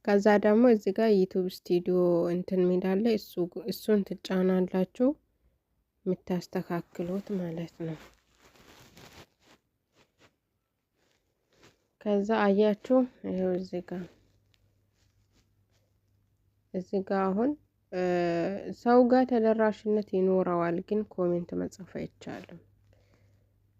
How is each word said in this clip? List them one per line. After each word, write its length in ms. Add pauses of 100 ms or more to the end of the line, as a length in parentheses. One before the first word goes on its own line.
ከዛ 220 (140)
ደግሞ 300
እዚህ 240
ጋር 180
ዩቲዩብ 400
ስቱዲዮ 460 (320)
እንትን 300
የሚል 260
አለ፣ 280
እሱ፣ 180 (360)
እሱን 360
ትጫናላችሁ 1040 (960)
የምታስተካክሉት 1300
ማለት 440
ነው። 180 (4000)
ከዛ 300 (100)
አያችሁ፣ 580 (260)
ይኸው 300
እዚህ 300
ጋር፣ 200 (2750)
እዚህ 300
ጋር 200
አሁን፣ 280 (400)
እ፣ 100 (760)
ሰው 300
ጋር 200
ተደራሽነት 840
ይኖረዋል፣ 720
ግን 240
ኮሜንት 460
መጻፍ 400
አይቻልም። 640 (1200)